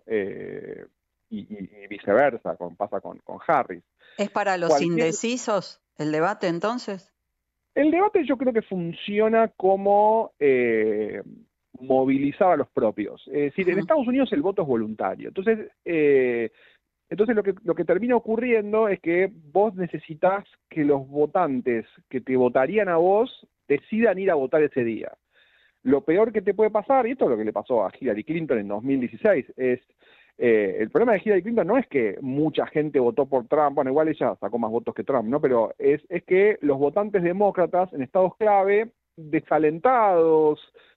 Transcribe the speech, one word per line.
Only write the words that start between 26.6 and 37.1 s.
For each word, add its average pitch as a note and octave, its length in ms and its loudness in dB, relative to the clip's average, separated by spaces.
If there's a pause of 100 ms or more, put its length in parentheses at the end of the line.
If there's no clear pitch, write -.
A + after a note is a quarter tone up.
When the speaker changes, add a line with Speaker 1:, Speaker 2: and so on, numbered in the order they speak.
Speaker 1:
pasar, A3+ 340 2
y A#3 60 -4
esto B3+ 140 -2
es E3 60 2
lo A2+ 60 0
que A2 80 -4
le G#2+ 80 -2
pasó G#2+ 320 0
a F#2 120 -6
Hillary G#2+ 260 -4
Clinton D3+ 340 -2
en G2+ 120 -6
dos G#2 140 -6
mil C#3 160 -2
dieciséis, B2+ 460 0 (100)
es... B2 240 -2 (600)
Eh, G#2+ 420 2
el A2 100 -4
problema A3+ 220 2
de F3+ 100 0
Hillary G3+ 180 2
Clinton A3 240 -2
no F3+ 120 0
es - 100 -2
que A2+ 340 -2
mucha C#3 460 -2
gente D3+ 320 -2
votó A#2+ 260 2
por C3 220 -2
Trump, D3 280 0
bueno, C3+ 140 0
igual D#3 180 2
ella C#3 320 -2
sacó G#2+ 200 -6
más A2+ 100 -2
votos A2+ 240 -4
que A2+ 100 -8
Trump, A#2 240 -2
¿no? C3+ 140 -2
Pero B2 380 0
es, C#3+ 300 0
es F3 160 -6
que G3 360 2
los C#3 160 0
votantes G3 460 0